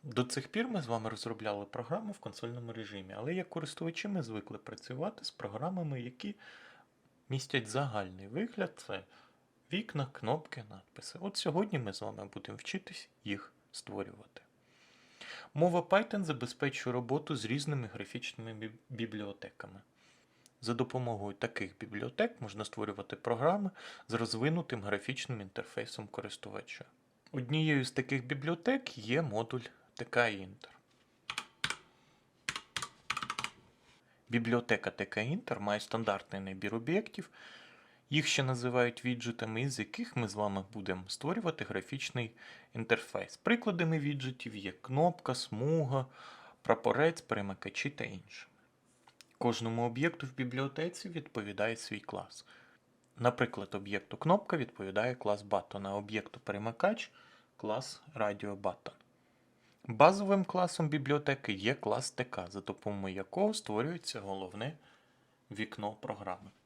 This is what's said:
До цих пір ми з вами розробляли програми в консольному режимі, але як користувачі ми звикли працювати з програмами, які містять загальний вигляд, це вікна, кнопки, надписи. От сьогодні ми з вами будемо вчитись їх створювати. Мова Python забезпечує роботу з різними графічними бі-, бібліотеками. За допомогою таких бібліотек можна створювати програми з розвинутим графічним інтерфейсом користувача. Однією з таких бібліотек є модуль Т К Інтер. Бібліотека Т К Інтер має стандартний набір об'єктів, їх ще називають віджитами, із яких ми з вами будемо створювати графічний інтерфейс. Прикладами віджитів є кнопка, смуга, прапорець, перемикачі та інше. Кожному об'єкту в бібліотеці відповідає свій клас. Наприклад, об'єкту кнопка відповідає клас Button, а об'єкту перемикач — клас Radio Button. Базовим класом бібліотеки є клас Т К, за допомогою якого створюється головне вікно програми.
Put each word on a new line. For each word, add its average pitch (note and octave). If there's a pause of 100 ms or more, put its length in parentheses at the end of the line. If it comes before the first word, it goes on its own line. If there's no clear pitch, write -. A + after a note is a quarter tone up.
До B2
цих C3
пір A3+
ми G#3+
з B2
вами A2+
розробляли G#2+
програми D3+
в F#3+
консольному A#2
режимі, G2+
але B2+
як F#3
користувачі -
ми F#3+
звикли A2
працювати C#3
з -
програмами, C#3+
які B2+ (960)
містять C3
загальний G#2
вигляд, F#3+
це F#2+ (720)
вікна, E3+
кнопки, B2+
надписи. -
От G3
сьогодні F3+
ми G#2+
з -
вами G#2
будемо G#2+
вчитись - (140)
їх G2+ (180)
створювати. - (1120)
Мова F3
Python G3+
забезпечує C3
роботу C3
з A2
різними C3+
графічними A2+
бі-, A2 (180)
бібліотеками. G#2 (800)
За A#2+
допомогою A#2
таких -
бібліотек A#2+
можна G#2
створювати G#2
програми D#3+ (360)
з A2+
розвинутим A#2
графічним G#2
інтерфейсом A2
користувача. - (460)
Однією C#3+
з B2+
таких C3
бібліотек E3
є A#2
модуль A#2+ (340)
Т -
К A#2+
Інтер. G2 (3500)
Бібліотека A#2
Т -
К -
Інтер C#3
має G#2
стандартний G#2
набір G2
об'єктів, E3 (800)
їх D3
ще -
називають B2
віджитами, A#2
із C3+
яких A3+
ми A#2+
з G2
вами G2+
будемо F#2+
створювати E3+
графічний - (420)
інтерфейс. A2
Прикладами F3
віджитів C3
є F#2+
кнопка, D3
смуга, C3+ (560)
прапорець, C3
перемикачі G2+
та C#3+
інше. - (880)
Кожному A#2
об'єкту C3+
в B2+
бібліотеці C#3
відповідає A2
свій A2
клас. - (720)
Наприклад, A#2+
об'єкту G2+
кнопка F3+
відповідає G#2+
клас G#2
Button, G2+
а G2
об'єкту G#2
перемикач — A#2 (460)
клас G#2+ (140)
Radio G#2
Button. G2 (920)
Базовим F#3+
класом F3
бібліотеки C#3+
є G2+
клас A#2
Т -
К, F#2
за G2
допомогою G2
якого F#3+
створюється C3
головне G2 (760)
вікно G#2+
програми. G2+ (140)